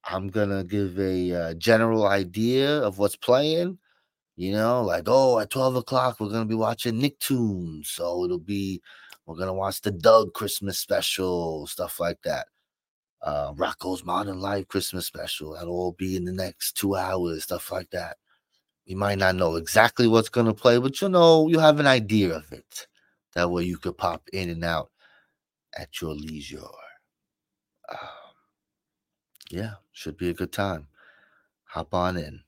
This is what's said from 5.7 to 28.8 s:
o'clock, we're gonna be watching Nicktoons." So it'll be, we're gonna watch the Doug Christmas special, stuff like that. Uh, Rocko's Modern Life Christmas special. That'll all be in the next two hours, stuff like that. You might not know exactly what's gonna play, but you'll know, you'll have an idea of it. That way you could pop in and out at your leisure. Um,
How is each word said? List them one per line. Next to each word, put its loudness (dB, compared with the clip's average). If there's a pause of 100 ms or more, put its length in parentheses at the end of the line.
o'clock, 0
we're -4
gonna -2
be -2
watching -2
Nicktoons." -2
So -4
it'll -2
be, -6 (440)
we're -12
gonna -6
watch -4
the -2
Doug 6
Christmas -6
special, -2
stuff -8
like -4
that. -6 (760)
Uh, -4
Rocko's -6
Modern -4
Life -6
Christmas -4
special. -10
That'll -8
all -2
be -4
in -4
the -6
next -6
two 0
hours, -4
stuff -8
like -8
that. -10 (680)
You -10
might 0
not 4
know 2
exactly 4
what's 4
gonna 2
play, 6
but -2
you'll 0
know, 8
you'll 4
have 8
an 4
idea 4
of -10
it. -18 (460)
That 0
way 0
you -4
could -8
pop -4
in -4
and -6
out -4 (880)
at -14
your -6
leisure. -14 (1300)
Um, -12 (1500)